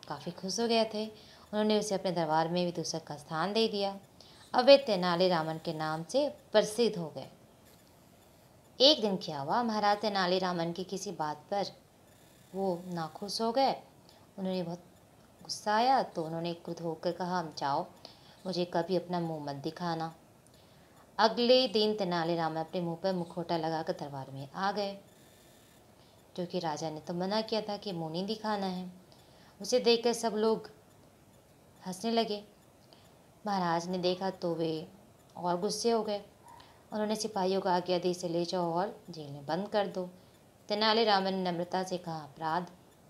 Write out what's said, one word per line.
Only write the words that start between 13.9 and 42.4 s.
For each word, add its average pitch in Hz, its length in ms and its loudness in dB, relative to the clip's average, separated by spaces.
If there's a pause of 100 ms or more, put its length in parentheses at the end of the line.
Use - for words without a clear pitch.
उन्होंने 185 240 -2
बहुत 170 160 -6 (640)
गुस्सा - 340 -2
आया 247 260 4
तो 175 220 -4
उन्होंने 165 300 -4
क्रुद्ध 170 260 -10
होकर 170 320 -4
कहा, 180 300 -2 (160)
"जाओ, 151 280 0 (600)
मुझे 175 180 -2
कभी 175 320 0
अपना 175 240 -2
मुंह 160 240 -4
मत 143 100 -6
दिखाना।" 160 600 -6 (1040)
अगले 240 500 6
दिन 214 280 4
तेनालीरामन 170 600 0
अपने 160 240 -4
मुंह 170 160 -2
पर 190 160 -2
मुखौटा 170 440 -2
लगाकर 160 360 -2
दरबार 139 380 -8
में 139 240 -12
आ 190 180 -2
गए, 196 200 -4 (1400)
क्योंकि 180 240 -4
राजा 160 320 -4
ने 156 100 -10
तो 175 140 -8
मना 190 260 0
किया 220 200 -2
था 208 160 -6
कि 202 160 -8
मुंह 165 200 -6
नहीं 185 140 -4
दिखाना 214 400 -4
है। 180 260 -6 (680)
उसे 220 200 2
देखकर 233 320 4
सब 226 200 -2
लोग 214 380 0 (1160)
हंसने 190 240 -6
लगे। 208 340 0 (1040)
महाराज 175 420 2
ने 185 100 0
देखा 180 320 2
तो 175 240 -2
वे 160 340 -2 (480)
और 175 240 0
गुस्से 214 300 0
हो 226 120 2
गए। 208 200 -4 (720)
उन्होंने 214 240 -2
सिपाहियों 190 440 0
को 190 80 0
आज्ञा 180 300 2
दी, 180 120 0
"इसे 175 180 -4
ले 170 160 0
जाओ 175 280 -2
और 196 280 -2 (100)
जेल 156 200 -12
में 143 160 -12
बंद 180 220 -2
कर 202 180 0
दो।" 180 240 -6 (580)
तेनालीरामन 208 640 4
ने 185 180 0
नम्रता 175 300 -2
से 180 160 -4
कहा, 160 200 -8
"अपराध 156 520 -4 (380)